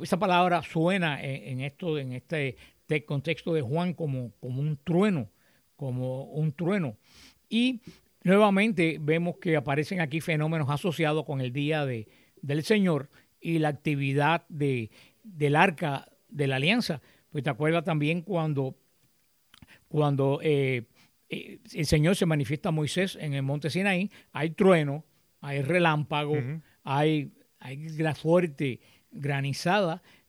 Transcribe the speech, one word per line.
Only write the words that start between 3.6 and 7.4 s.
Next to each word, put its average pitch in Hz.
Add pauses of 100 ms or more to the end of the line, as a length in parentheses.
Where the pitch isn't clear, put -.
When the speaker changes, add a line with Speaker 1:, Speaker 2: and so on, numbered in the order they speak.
Speaker 1:
Juan 160
como, 131
como 127
un 151
trueno, 175 (460)
como 127
un 151
trueno. 170 (520)